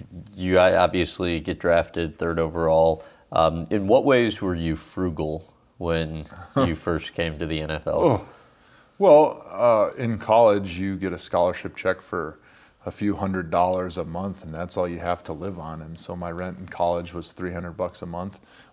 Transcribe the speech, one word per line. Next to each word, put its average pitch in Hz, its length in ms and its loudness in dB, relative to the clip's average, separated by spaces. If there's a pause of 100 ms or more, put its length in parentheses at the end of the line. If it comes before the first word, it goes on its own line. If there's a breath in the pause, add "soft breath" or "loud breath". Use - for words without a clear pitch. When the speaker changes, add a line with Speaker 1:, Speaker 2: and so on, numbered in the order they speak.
(340)
Speaker 1:
you 92 240 2
o-, 90 200 8
obviously 87 600 0
get 80 180 -4
drafted 85 600 0
third 82 200 -2
overall. 80 680 2 (280 loud breath)
Um, 82 380 2
in 101 160 -2
what - 180 6
ways 120 360 2
were 92 140 -2
you 82 220 -2
frugal 80 760 -6 (260)
when 80 460 -4 (180)
Speaker 2:
<laughs> - 140 -20
Speaker 1:
you 87 200 2
first 82 360 -4
came 82 260 -4
to 80 80 -4
the 78 140 -4
N 78 100 -6
F 76 160 -8
L? 78 160 0
Speaker 2:
Oh. 135 260 2 (680 loud breath)
Well, 156 520 6
uh, 107 480 4
in 117 200 -2
college, 101 600 4
you 95 180 -4
get 90 160 -4
a 85 60 -8
scholarship 87 580 -2
check 92 240 -2
for 78 380 -8 (480 soft breath)
a 95 40 -6
few 101 240 -2
hundred 92 360 -4
dollars 90 480 0
a 85 60 -4
month, 92 400 -8
and 78 80 -12
that's 85 240 -10
all 90 120 0
you 87 100 -8
have 87 240 -4
to - 100 -10
live 87 260 -8
on. 80 240 -10
And 80 160 -14
so - 180 -12
my 87 140 -8
rent 90 280 -8
in 92 80 -14
college 87 480 -2
was 85 180 -12
three 90 200 -8
hundred 87 200 -8
bucks 87 300 -8
a 87 40 -10
month, 87 340 -10 (320 soft breath)